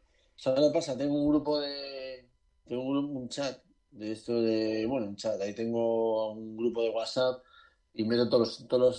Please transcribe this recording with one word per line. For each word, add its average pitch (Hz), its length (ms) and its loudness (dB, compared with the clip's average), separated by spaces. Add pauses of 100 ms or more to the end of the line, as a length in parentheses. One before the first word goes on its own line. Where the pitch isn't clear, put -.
(360)
¿sabes 131 240 0
lo 302 80 6
que 294 100 0
pasa? 131 180 -4
Tengo 147 260 0
un 147 60 4
grupo 147 320 2
de, 135 680 -10 (360)
tengo 123 160 -6
un 135 100 -2
grupo, 139 260 -2
un 123 100 -8
chat 139 300 -6 (320)
de 107 220 -8
esto 117 280 -2
de, 110 460 2
bueno, 123 200 -2
un 101 100 -8
chat, 107 260 -2
ahí 101 120 -4
tengo 113 800 0
un 110 240 -12
grupo 117 260 0
de 113 80 2
WhatsApp 127 520 -2 (500)
y 110 120 -2
meto 120 260 4
todos 117 300 4
los, - 80 -18
todos 123 140 4 (160)